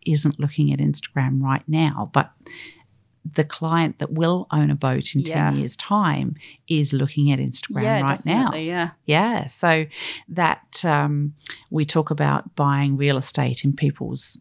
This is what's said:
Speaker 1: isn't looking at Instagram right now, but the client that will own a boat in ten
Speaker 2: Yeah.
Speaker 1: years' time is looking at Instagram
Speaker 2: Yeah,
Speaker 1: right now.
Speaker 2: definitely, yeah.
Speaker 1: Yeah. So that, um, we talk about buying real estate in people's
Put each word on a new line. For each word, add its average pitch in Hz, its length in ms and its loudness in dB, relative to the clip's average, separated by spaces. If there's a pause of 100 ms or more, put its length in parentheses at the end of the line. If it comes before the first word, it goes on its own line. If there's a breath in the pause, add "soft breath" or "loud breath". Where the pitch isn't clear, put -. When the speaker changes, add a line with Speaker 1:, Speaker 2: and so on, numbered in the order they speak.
Speaker 1:
isn't 151 360 0
looking 147 320 2
at 139 80 0
Instagram 135 600 0
right 135 260 -2
now, 156 440 0
but - 200 0 (1000 loud breath)
the 156 100 2
client 160 560 -2
that 147 120 -4
will 165 380 0
own 151 180 2
a 143 60 2
boat 135 400 -2
in 135 80 2
ten 160 140 -4
Speaker 2:
Yeah. 170 240 2
Speaker 1:
years' 127 160 -4
time 147 580 0 (320 loud breath)
is 147 260 0
looking 143 380 2
at 135 80 2
Instagram 135 440 -4
Speaker 2:
Yeah, 214 200 2
Speaker 1:
right 139 240 -2
now. 135 80 2 (120)
Speaker 2:
definitely, 156 200 -4
yeah. 170 240 -2 (160)
Speaker 1:
Yeah. 196 400 2
So 160 400 2 (420 loud breath)
that, - 560 -2
um, 147 500 2 (360 loud breath)
we 156 140 0
talk 156 260 0
about 147 460 0
buying 143 400 2
real 143 200 2
estate 127 480 -2
in 143 100 4
people's 131 680 0